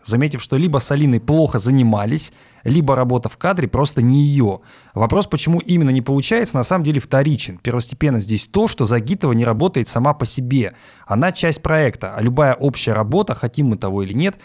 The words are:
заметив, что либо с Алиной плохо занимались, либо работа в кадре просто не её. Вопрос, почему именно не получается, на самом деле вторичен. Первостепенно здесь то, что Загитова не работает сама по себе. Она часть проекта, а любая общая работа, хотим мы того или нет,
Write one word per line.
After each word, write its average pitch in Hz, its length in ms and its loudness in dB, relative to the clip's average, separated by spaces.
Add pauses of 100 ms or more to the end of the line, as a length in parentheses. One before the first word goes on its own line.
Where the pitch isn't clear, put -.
заметив, 131 380 -2
что - 140 -2
либо 156 220 0
с - 140 -4
Алиной 143 280 2
плохо 147 380 2
занимались, 117 720 0 (300)
либо 139 320 2
работа 123 340 0
в - 80 -16
кадре 175 320 -2
просто 139 340 0
не 131 200 4
её. 135 380 2 (340)
Вопрос, 113 320 0
почему 165 340 0
именно 165 300 2
не 131 120 2
получается, 139 540 0
на 127 80 2
самом 180 200 0
деле 147 160 0
вторичен. 139 580 0
Первостепенно 123 640 -2
здесь 104 260 -4
то, 214 220 0
что - 160 -4
Загитова 120 480 0
не 117 120 2
работает 117 440 0
сама 131 260 0
по 123 120 -4
себе. 123 480 -2 (320)
Она 147 260 2
часть - 300 -2
проекта, 127 540 0
а 107 60 -4
любая 127 320 2
общая 127 380 -2
работа, 113 420 0
хотим 135 340 -2
мы 110 80 2
того 98 260 -4
или 95 100 -6
нет, 175 320 -2